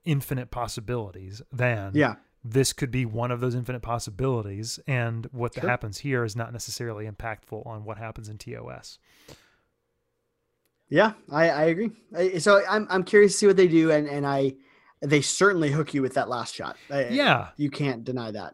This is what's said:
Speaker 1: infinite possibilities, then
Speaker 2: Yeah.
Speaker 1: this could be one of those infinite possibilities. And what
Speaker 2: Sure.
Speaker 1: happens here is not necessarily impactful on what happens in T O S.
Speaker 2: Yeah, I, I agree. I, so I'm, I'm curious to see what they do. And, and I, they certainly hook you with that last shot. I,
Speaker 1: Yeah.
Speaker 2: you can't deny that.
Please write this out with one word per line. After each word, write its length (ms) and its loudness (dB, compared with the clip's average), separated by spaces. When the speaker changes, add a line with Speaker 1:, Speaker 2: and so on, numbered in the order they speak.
Speaker 1:
infinite 460 -2
possibilities, 920 -8
then 440 -2
Speaker 2:
Yeah. 220 2
Speaker 1:
this 300 2
could 180 -4
be 160 -2
one 240 -4
of 80 -4
those 160 -2
infinite 260 -6
possibilities. 1040 -4
And 460 -2
what 240 -6
Speaker 2:
Sure. 120 -4
Speaker 1:
happens 300 -4
here 260 -2
is 120 -4
not 180 -6
necessarily 560 -8
impactful 560 -12
on 200 -12
what 120 -10
happens 320 -12
in 80 -12
T 180 -14
O 120 -14
S. 320 -16
Speaker 2:
Yeah, 240 4
I, 180 4
I 140 2
agree. 280 2
I, 220 0
so 320 6
I'm, 200 0
I'm 140 0
curious 300 8
to 40 -2
see 100 6
what 100 8
they 100 8
do. 240 6
And, 160 4
and 180 -2
I, 280 0
they 200 4
certainly 480 2
hook 240 -2
you 80 0
with 120 -2
that 160 0
last 260 -6
shot. 220 -10
I, 200 -2
Speaker 1:
Yeah. 480 2
Speaker 2:
you 120 0
can't 340 -4
deny 280 -6
that. 220 -12